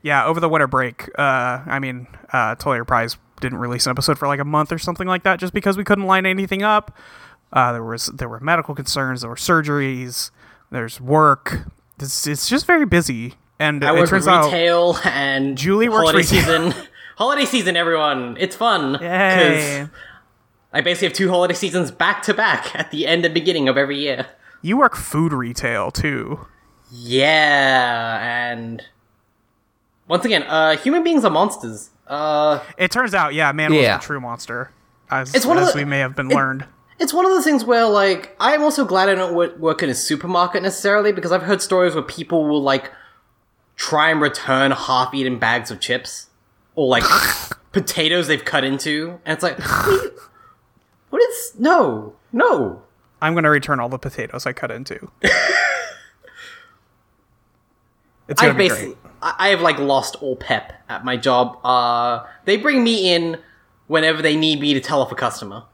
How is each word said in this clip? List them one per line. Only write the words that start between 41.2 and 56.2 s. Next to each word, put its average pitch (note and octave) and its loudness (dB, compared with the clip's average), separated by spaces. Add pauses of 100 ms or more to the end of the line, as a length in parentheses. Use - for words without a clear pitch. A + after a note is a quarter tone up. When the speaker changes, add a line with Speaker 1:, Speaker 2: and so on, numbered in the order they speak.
Speaker 2:
I've F3 2
heard F#3 0
stories F3+ 2
where D#3 -2
people D#3 -2
will, D3+ 2
like, C3+ 0 (840)
try D#3 0
and D#3 0
return C#3 0
half-eaten B2+ -2
bags A#2 0
of A2 -10
chips - -8 (480)
or, D3+ 0
like, A#2+ 4
Speaker 1:
<laughs> - 0
Speaker 2:
potatoes E3+ 0
they've D3 0
cut C#3+ 0
into, D3+ -4
and D#3 -6
it's D3+ -8
like, E3+ -2
what, - 0 (960)
what - 2
is, - -4
no, G3+ 2 (200)
no. F#3+ 0 (400)
Speaker 1:
I'm D#3 0
gonna D#3+ 4
return C#3+ 2
all A#2+ -4
the C3 -8
potatoes A#2+ -8
I B2+ -6
cut B2 -8
into. A#2 -12
Speaker 2:
<laughs> - -16 (3000)